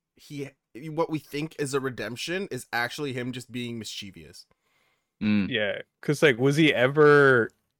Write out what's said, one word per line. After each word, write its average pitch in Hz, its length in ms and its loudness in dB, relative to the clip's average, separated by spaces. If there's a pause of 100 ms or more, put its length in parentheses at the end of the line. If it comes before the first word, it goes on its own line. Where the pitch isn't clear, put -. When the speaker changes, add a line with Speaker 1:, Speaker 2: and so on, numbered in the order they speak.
(160)
Speaker 1:
he, 143 340 -12 (400)
what 156 200 -2
we 156 100 -4
think 151 400 -8
is 139 140 -4
a 139 60 0
redemption 127 720 -6
is 127 220 -10
actually 120 400 -4
him 123 180 -6
just 120 200 -12
being 120 280 -8
mischievous. 87 680 -16 (760)
Speaker 2:
Mm. 104 260 2
Speaker 3:
Yeah, 104 320 -4 (200)
'cause, 147 200 -4
like, 135 160 6
was 139 200 2
he 151 160 4
ever 139 760 6 (300)